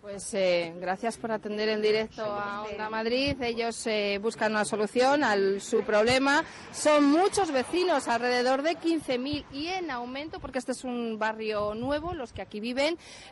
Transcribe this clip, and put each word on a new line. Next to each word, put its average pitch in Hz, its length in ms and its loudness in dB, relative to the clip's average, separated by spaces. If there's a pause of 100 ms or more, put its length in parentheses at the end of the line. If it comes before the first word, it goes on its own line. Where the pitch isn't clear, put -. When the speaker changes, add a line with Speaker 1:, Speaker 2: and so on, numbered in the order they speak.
Speaker 1:
Pues, 202 320 -8
eh, 175 460 2
gracias 190 380 -4
por 226 140 -6
atender 214 380 -2
en 214 140 0
directo 220 420 2
a 208 400 -4
Speaker 2:
Sí. 208 60 -8
Speaker 1:
Onda 214 180 -6
Madrid. 240 520 0
Ellos, 233 440 -2
eh, 202 340 0
buscan 220 340 -2
una 214 120 2
solución 247 580 2
a 214 120 4 (240)
su 220 240 0
problema. 262 600 4 (280)
Son 294 320 4
muchos 339 480 4
vecinos, 294 560 0
alrededor 247 560 2
de 330 120 0
quince 302 440 0
mil 285 320 -4
y 285 160 -6
en 359 240 -4
aumento, 262 480 -8
porque 262 200 -8
este 254 120 -6
es 247 140 -6
un 233 340 -4
barrio 214 560 -2
nuevo, 294 400 -2
los 262 180 -8
que 208 80 -10
aquí 208 200 -10
viven. 277 360 0 (340)